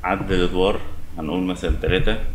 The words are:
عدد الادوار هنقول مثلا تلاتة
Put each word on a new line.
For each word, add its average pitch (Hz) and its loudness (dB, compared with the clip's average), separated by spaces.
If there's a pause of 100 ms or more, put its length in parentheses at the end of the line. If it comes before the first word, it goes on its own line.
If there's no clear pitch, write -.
عدد 95 -2
الادوار 92 2 (380)
هنقول 80 -2
مثلا 90 -2
تلاتة - 2 (160)